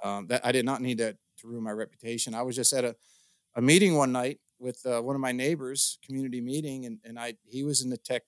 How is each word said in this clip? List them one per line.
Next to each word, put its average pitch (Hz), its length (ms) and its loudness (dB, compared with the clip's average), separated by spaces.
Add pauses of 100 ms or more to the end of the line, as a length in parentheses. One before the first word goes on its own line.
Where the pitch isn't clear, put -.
Um, 101 240 -4
that, 120 180 0
I 127 80 4
did 127 120 4
not 127 160 -2
need 123 180 -2
that 110 180 -2 (220)
to 113 80 -18
ruin 117 160 -8
my 110 80 -4
reputation. 113 600 -6
I 117 100 -4
was 127 120 -4
just 120 160 2
at 127 140 2
a, 117 100 -2 (600)
a 117 60 -2
meeting 170 340 8
one 131 180 4
night 127 260 -2 (180)
with, 123 280 -8
uh, 120 160 2
one 135 140 -2
of 135 60 -2
my 127 120 0
neighbors, 135 720 -2
community 135 340 -6
meeting, 131 460 -6
and, 113 180 -12
and 113 160 -14
I, 117 240 -8
he 127 200 -8
was 147 180 0
in 127 80 -2
the 123 80 -4
tech - 300 -4